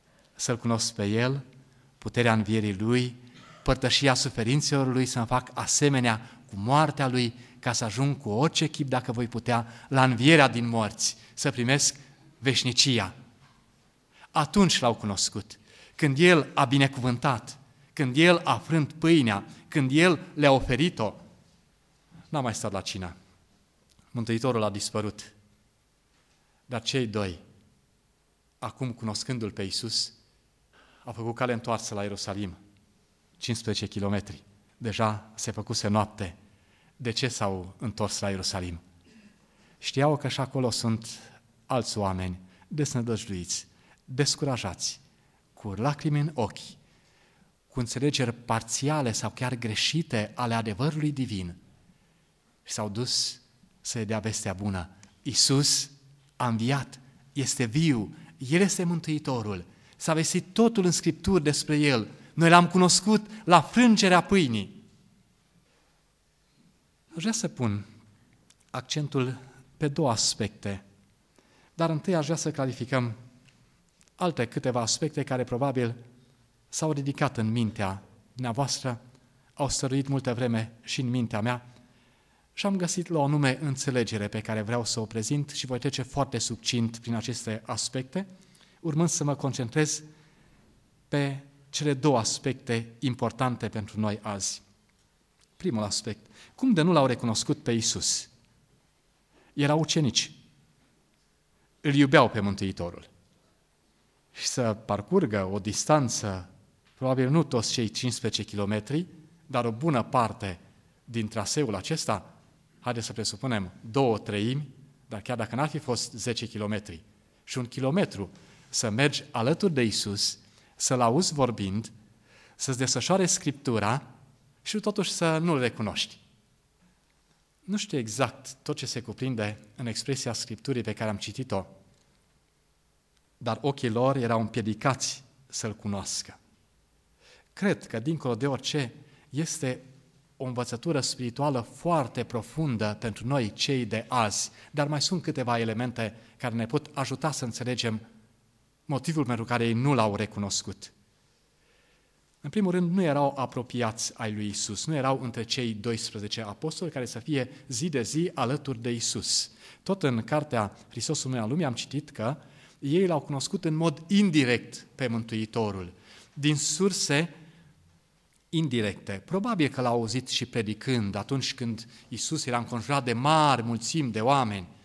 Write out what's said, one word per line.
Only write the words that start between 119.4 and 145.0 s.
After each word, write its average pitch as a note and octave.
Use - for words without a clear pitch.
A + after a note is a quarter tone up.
de C3+
Iisus, G#2
să-L -
auzi B2+
vorbind, A2
să-ți C3
desfășoare D3+
Scriptura A#2+
și -
totuși G3+
să D#3+
nu-L D#3+
recunoști. A2
Nu G3
știu F3+
exact A#2
tot -
ce -
se B2
cuprinde A2
în B2
expresia C3
Scripturii A#2+
pe A2
care A2
am G2+
citit-o, G2
dar A#2
ochii C3+
lor B2
erau A#2
împiedicați A2
să-L -
cunoască. -
Cred -
că, -
dincolo C3
de A#2
orice, C3
este C3+
o -
învățătură B2
spirituală B2+
foarte B2+
profundă A2
pentru G#2+
noi, B2
cei C3
de G#2+
azi, A2+
dar D3
mai D3